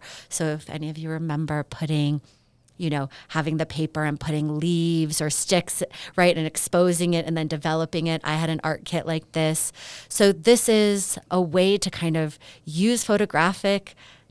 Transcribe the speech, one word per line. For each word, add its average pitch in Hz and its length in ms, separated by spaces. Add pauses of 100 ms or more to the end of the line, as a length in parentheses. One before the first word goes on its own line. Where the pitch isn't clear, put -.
(300)
So - 200
if 151 200
any 151 220
of 151 80
you 160 100
remember 156 540
putting, 147 580 (560)
you 170 120
know, 139 200 (200)
having 160 280
the 156 80
paper 156 400
and 151 120
putting 151 400
leaves 165 640
or 151 80
sticks, - 540 (320)
right, 175 220
and 160 100
exposing 175 640
it 165 120
and 165 100
then 160 100
developing 160 640
it. 160 160
I 151 120
had 160 140
an 160 140
art - 220
kit - 200
like 160 280
this. 160 400 (340)
So 202 240
this 220 380
is 208 500 (100)
a 185 120
way 185 360
to 196 120
kind 165 260
of 156 240 (240)
use 202 400
photographic 196 920 (360)